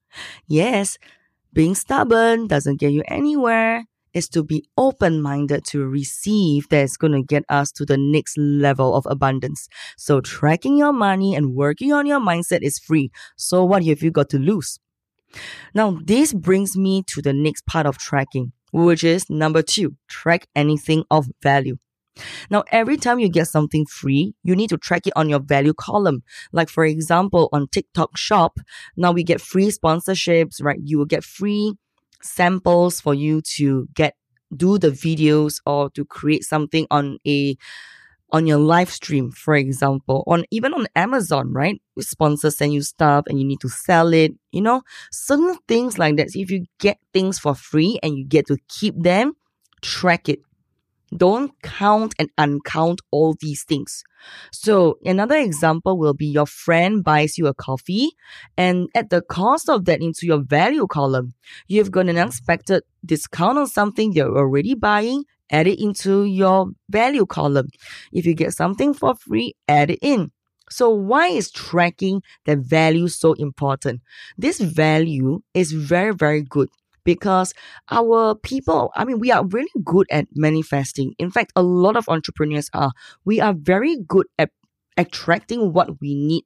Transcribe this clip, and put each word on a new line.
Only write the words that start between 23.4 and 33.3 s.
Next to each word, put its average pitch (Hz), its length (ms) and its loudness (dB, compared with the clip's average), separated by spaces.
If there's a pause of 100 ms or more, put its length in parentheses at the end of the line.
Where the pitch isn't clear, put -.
something 151 380 0
free, 143 480 -2 (100)
you 180 120 0
need 214 140 0
to 165 100 -2
track - 260 -4
it - 100 -4
on 156 140 0
your 143 100 2
value 143 360 2
column. 180 480 -2 (280)
Like, 170 160 0
for - 160 -2
example, 165 680 2
on 143 160 0
TikTok - 500 -4
Shop, 185 400 0 (380)
now 175 160 2
we 175 120 0
get 170 160 0
free 190 280 0
sponsorships, 170 960 0
right? 143 200 -2
You 147 140 -2
will 143 80 0
get 156 180 -4
free 208 500 -4 (500)
samples 175 760 2
for 147 140 0
you 151 280 0